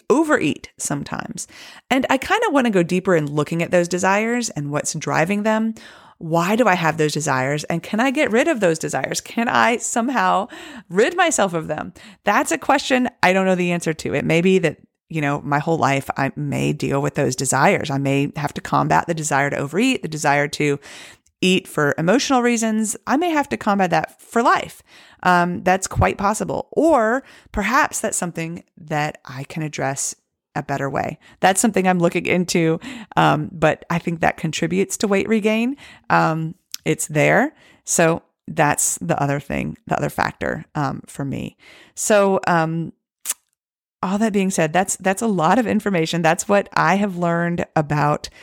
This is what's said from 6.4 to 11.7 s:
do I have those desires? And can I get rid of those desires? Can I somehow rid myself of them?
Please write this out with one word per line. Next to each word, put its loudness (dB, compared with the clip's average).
do 4
I 6
have 0
those 2
desires? 0
And -4
can -4
I 2
get 0
rid 2
of 0
those 2
desires? -4
Can -4
I 4
somehow 0
rid 2
myself 2
of -4
them? -8